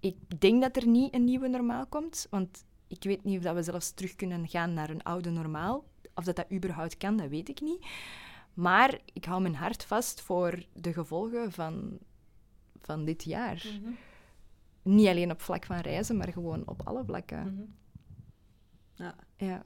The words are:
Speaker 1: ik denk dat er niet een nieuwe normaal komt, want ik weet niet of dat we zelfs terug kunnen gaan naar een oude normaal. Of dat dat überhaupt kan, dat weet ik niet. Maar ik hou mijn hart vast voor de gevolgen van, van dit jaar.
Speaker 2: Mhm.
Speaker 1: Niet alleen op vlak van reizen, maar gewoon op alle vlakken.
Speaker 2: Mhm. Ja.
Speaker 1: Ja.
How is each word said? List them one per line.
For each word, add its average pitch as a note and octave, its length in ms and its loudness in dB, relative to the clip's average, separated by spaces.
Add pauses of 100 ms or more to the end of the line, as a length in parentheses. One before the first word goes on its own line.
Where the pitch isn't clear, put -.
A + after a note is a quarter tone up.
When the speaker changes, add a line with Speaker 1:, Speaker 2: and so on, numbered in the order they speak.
Speaker 1:
ik - 400 -2
denk A3+ 220 10
dat C4 140 2
er B3+ 120 2
niet B3 260 6
een A#3+ 100 6
nieuwe B3+ 240 2
normaal B3 380 0
komt, D#4 440 -6
want F#3+ 340 -2 (220)
ik - 160 -14
weet G3 220 0
niet G3 140 0
of F3 40 -4
dat E3+ 120 0
we F3 80 0
zelfs E3+ 280 -4
terug - 240 -8
kunnen F3 340 -4
gaan E3+ 260 0
naar D#3 160 -2
een D#3 120 -6
oude F3 280 -4
normaal. E3 540 -2 (300)
Of F3 100 -4
dat F3 120 0
dat - 160 -4
überhaupt E3+ 440 -2
kan, G3+ 200 0
dat E3+ 120 0
weet D3+ 200 -4
ik C#4 120 -10
niet. D#4+ 260 -4 (680)
Maar F#3 440 6 (140)
ik - 120 -10
hou F#3 180 0
mijn E3+ 120 2
hart E3+ 300 -4
vast - 360 -2
voor F3 420 0 (100)
de E3+ 200 -4
gevolgen G3 600 -4
van, E3 460 -6 (840)
van D#3 240 -4
dit D#3+ 200 -2
jaar. F#3 400 -4 (160)
Speaker 2:
Mhm. A3 100 -8 (920)
Speaker 1:
Niet G#3 240 10
alleen F3 240 4
op D#3 100 -6
vlak E3+ 240 -4
van F3 140 -4
reizen, E3+ 380 -2
maar F3+ 160 -2
gewoon E3+ 340 -4
op - 180 -8
alle B3 200 -6
vlakken. - 400 -6 (100)
Speaker 2:
Mhm. G3 80 -8 (1400)
Ja. E3+ 80 -12 (220)
Speaker 1:
Ja. F#3+ 280 -6